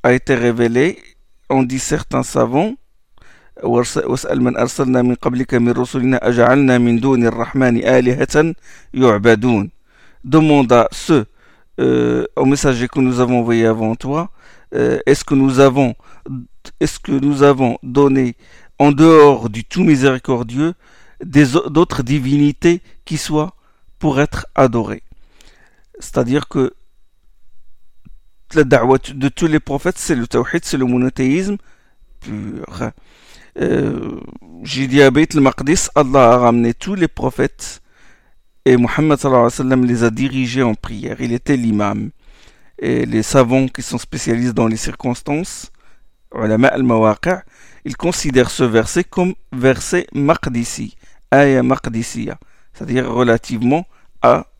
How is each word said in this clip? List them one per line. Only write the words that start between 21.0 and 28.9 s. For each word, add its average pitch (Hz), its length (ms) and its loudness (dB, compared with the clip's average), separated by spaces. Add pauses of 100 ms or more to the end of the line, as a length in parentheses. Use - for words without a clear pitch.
des 147 320 2
o-, - 140 0
d'autres 165 320 0
divinités 147 800 0 (240)
qui 156 120 -6
soient 151 360 -4 (460)
pour 139 200 0
être - 360 -4
adorées ? 113 480 0 (960)
C'est-à-dire 135 480 -4
que 131 260 -2 (1800)
la 151 80 4
da'wah 127 340 4 (160)